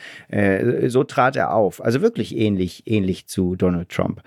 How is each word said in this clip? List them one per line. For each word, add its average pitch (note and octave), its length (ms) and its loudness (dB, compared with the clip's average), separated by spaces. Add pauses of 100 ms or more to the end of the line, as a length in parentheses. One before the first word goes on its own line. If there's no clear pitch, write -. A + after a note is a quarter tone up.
(280)
Äh, G#2 640 2
so B2+ 140 2
trat C3+ 320 0
er G#2 200 0
auf, G#2 280 0
also B2 200 2
wirklich D#3+ 340 -2
ähnlich, F#2+ 480 0
ähnlich F#2+ 400 0
zu F#2 300 -2
Donald F2+ 340 0
Trump. - 380 -4